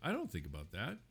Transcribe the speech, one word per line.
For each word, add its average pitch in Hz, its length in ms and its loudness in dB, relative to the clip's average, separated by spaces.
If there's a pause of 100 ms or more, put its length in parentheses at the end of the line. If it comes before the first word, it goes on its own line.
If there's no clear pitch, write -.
I 170 100 4
don't 302 200 2
think 76 140 0
about 73 260 -4
that. 123 280 0 (100)